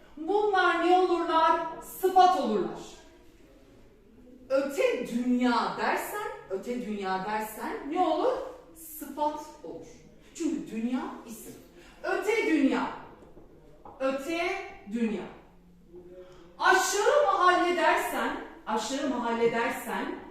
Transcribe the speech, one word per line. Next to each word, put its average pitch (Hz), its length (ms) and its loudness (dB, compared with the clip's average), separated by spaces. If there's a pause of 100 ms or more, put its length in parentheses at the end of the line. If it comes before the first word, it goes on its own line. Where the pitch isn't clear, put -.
(160)
bunlar 349 680 2
ne 359 120 8
olurlar? 330 640 4 (400)
Sıfat 370 400 6
olurlar. 214 400 -2 (1700)
Öte 277 600 0
dünya 247 680 2
dersen, - 500 -2 (220)
öte 196 360 -4
dünya 190 380 -4
dersen 220 680 -6
ne 359 80 0
olur? 359 320 2 (680)
Sıfat 294 420 -4 (240)
olur. - 220 -14 (480)
Çünkü - 360 -4
dünya 240 300 -2 (260)
isim. - 280 -16 (480)
Öte 403 440 0
dünya. 269 440 2 (1120)
Öte 311 480 -2 (440)
dünya. 220 320 -2 (1300)
Aşağı 403 680 4
mahalle 349 500 4
dersen, 302 600 0 (300)
aşağı 269 420 -4
mahalle 233 440 0
dersen, 233 540 -4 (240)